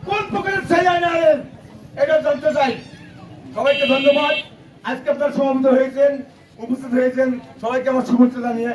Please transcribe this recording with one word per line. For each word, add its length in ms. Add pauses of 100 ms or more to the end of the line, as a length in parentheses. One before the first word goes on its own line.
কোন 160 (100)
প্রকারের 360
ছেলে 280
আনালেন, 400 (640)
এটা 140 (120)
জানতে 300
চাই। 140 (840)
সবাইকে 380
ধন্যবাদ। 400 (560)
আজকে 240
আপনারা 240
সমবেত 300 (100)
হয়েছেন, 340 (520)
উপস্থিত 360
হয়েছেন, 300 (320)
সবাইকে 320
আমার 160
শুভেচ্ছা 380
জানিয়ে 280